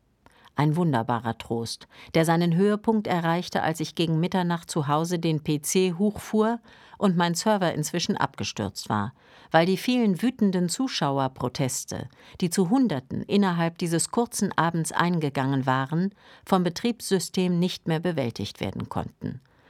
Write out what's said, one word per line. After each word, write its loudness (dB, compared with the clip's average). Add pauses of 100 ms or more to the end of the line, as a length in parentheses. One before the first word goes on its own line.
(580)
Ein 2
wunderbarer 0
Trost, -6 (280)
der 4
seinen 4
Höhepunkt 2
erreichte, 0
als -2
ich -6
gegen 2
Mitternacht -2
zu -2
Hause 0
den 0
P -2
C 0
hochfuhr 0 (400)
und 2
mein 2
Server 2
inzwischen -2
abgestürzt -4
war, -2 (360)
weil 6
die 2
vielen 2
wütenden 2
Zuschauerproteste, -2 (320)
die 0
zu 2
Hunderten 0
innerhalb 2
dieses 0
kurzen 0
Abends 0
eingegangen 0
waren, 0 (340)
vom 2
Betriebssystem -2
nicht -2
mehr 0
bewältigt -4
werden -6
konnten. -8 (300)